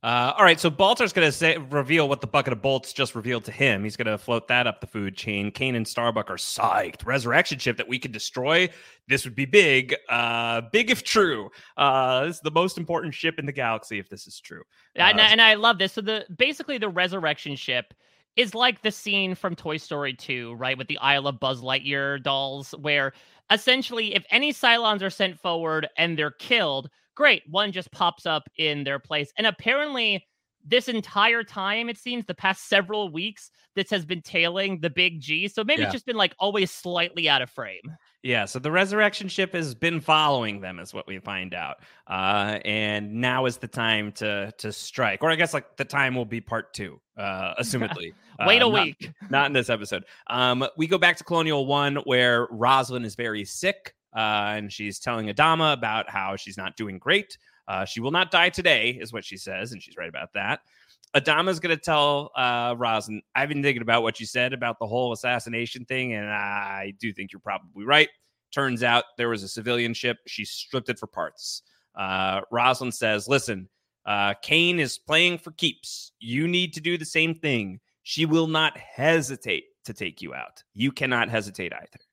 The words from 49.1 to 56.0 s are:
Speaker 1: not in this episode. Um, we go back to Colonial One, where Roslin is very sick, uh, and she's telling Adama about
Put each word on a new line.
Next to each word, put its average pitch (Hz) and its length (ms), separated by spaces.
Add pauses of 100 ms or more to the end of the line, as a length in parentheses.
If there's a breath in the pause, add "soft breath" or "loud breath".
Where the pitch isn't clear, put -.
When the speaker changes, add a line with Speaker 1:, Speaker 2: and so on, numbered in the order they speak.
Speaker 1:
not 139 180
in 143 60
this 123 160
episode. 104 340 (240 loud breath)
Um, 127 480
we 160 100
go 180 120
back 175 200
to - 60
Colonial 156 420
One, 143 320
where 123 540
Roslin 123 540
is 104 100
very 107 300
sick, - 500 (180)
uh, 107 440
and 104 160
she's 104 260
telling 113 280
Adama 156 440
about 113 380